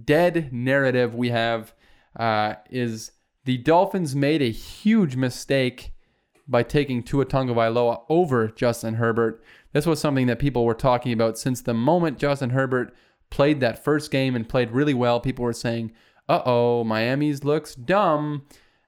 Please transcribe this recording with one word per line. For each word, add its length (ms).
dead 480
narrative 640
we 160
have, 420
uh, 380
is 420
the 120
Dolphins 580
made 280
a 80
huge 680
mistake 760
by 160
taking 400
Tua 220
Tagovailoa 840
over 380
Justin 460
Herbert. 480
This 140
was 140
something 260
that 120
people 280
were 80
talking 380
about 260
since 240
the 100
moment 460
Justin 320
Herbert 440
played 300
that 220
first 280
game 260
and 120
played 220
really 240
well. 260
People 240
were 80
saying, 400
"Uh-oh, 560
Miami's 600
looks 300
dumb." 720